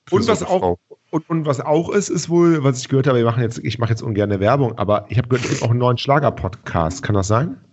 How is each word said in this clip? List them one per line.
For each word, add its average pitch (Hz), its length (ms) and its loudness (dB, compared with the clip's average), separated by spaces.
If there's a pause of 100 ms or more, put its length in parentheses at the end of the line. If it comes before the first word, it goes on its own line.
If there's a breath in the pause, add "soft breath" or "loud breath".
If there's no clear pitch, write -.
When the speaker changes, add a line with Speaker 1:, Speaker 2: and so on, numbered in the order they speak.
Speaker 1:
Für - 100 -2
Speaker 2:
Und 220 60 2
Speaker 1:
so 233 100 0
Speaker 2:
was 180 100 -2
Speaker 1:
eine - 80 -10
Speaker 2:
auch, 185 80 0
Speaker 1:
Frau. 90 200 0 (320)
Speaker 2:
und, 160 180 -6
und 165 160 -2
was 135 160 -2
auch 156 280 0
ist, 202 200 -2
ist 160 200 -4
wohl, 170 340 4
was 135 160 0
ich - 100 -12
gehört 135 180 2
habe, 131 120 2
wir 117 60 2
machen 117 160 0
jetzt, 113 180 -2
ich 117 200 -6
mache 117 120 0
jetzt 110 100 -2
ungerne 101 400 -2
Werbung, 117 360 2
aber 101 320 0
ich 98 80 -2
habe - 120 -2
gehört, 123 160 0
es - 60 -2
gibt - 120 -4
auch 127 60 0
einen 120 100 2
neuen 123 180 2
Schlager-Podcast. 95 1080 -2
Kann 104 120 0
das 95 120 0
sein? 120 300 0 (160)